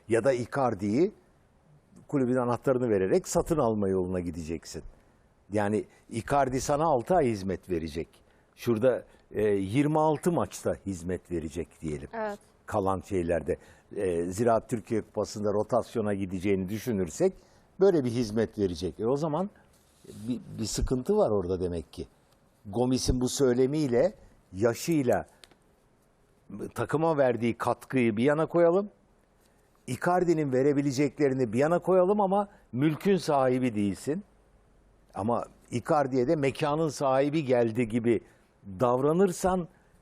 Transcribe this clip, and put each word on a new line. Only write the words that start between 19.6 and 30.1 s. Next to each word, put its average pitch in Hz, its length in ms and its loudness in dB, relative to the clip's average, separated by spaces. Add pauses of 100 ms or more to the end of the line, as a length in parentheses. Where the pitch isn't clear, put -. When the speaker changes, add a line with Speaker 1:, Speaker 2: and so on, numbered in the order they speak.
Speaker 1:
bir, 107 320 -8 (180)
bir 110 80 -4
sıkıntı 127 500 -2
var 175 140 4
orada 92 300 0
demek 87 320 -4
ki. - 160 -12 (580)
Gomis'in 123 540 0
bu 123 80 0
söylemiyle, 131 840 2 (400)
yaşıyla 117 720 0 (1500)
takıma 151 440 0
verdiği 120 400 2
katkıyı 117 580 0
bir 113 80 0
yana 147 220 2
koyalım. 170 440 2 (960)
Icardi'nin 165 680 0